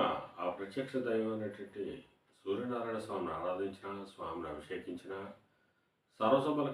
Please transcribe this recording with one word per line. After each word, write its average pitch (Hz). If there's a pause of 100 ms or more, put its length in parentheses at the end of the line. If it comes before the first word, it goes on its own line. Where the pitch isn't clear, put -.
(440)
ఆ - (120)
ప్రత్యక్ష 131 (120)
దైవం 110
అనేటువంటి 101 (600)
సూర్యనారాయణ 113
స్వామిని 92
ఆరాధించిన, 95 (240)
స్వామిని 85
అభిషేకించిన 90 (1040)
సర్వశుభాలు 139